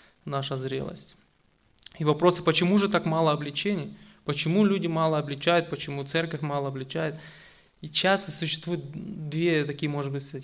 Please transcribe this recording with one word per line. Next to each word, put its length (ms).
наша 320
зрелость. 600
И 60
вопросы, 400
почему 340
же 100
так 160
мало 280
обличений? 640
Почему 400
люди 220
мало 320
обличают? 500
Почему 340
церковь 380
мало 280
обличает? 480
И 80
часто 400
существует 500
две 360
такие, 260
может 220
быть, 300